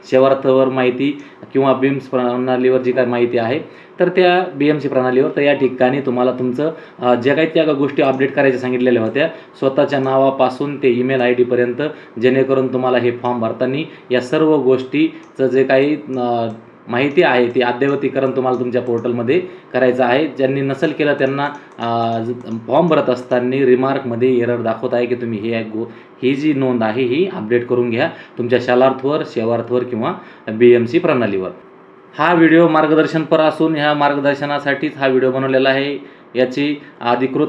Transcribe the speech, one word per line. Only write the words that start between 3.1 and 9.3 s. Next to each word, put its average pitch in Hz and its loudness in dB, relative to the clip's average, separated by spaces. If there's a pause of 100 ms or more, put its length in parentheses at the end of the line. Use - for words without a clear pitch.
आहे 117 -2 (400)
तर 180 2
त्या 180 2 (120)
बीएमसी 147 0
प्रणालीवर, 127 2
तर 147 0
या 143 2
ठिकाणी 135 0
तुम्हाला 123 0
तुमचं, 127 -4 (280)
अ, 123 2
ज्या 120 0
काही 160 2
त्या 156 2
गोष्टी 139 -2
अपडेट 131 0
करायच्या 135 2
सांगितलेल्या 123 0
होत्या 131 0 (320)